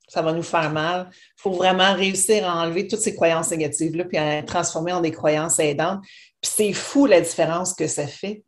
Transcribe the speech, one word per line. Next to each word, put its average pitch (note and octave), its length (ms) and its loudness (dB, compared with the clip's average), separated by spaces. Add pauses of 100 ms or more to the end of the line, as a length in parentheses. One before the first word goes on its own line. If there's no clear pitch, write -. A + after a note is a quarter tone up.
ça E3+ 140 -2
va D#3+ 100 0
nous E3 100 -2
faire D#3 300 0
mal. F3+ 360 -2 (280)
Faut G3 160 -4
vraiment F#3 420 4
réussir F#3+ 540 0
à E3+ 160 -2
enlever F3 240 -2
toutes G#3+ 120 -4
ces G3 140 -2
croyances E3 380 2
négatives-là D#3+ 540 -2
puis F3+ 120 -4
à D3+ 220 0
les D3 40 -10
transformer E3 480 -4
en F3+ 80 -2
des D#3+ 120 0
croyances D#3 480 0
aidantes. D#3+ 400 0 (400)
Puis - 120 -6
c'est G#3 200 2
fou - 340 2
la F#3+ 140 8
différence E3+ 540 -2
que D#3 120 -2
ça D3 220 -4
fait, G#3 400 -10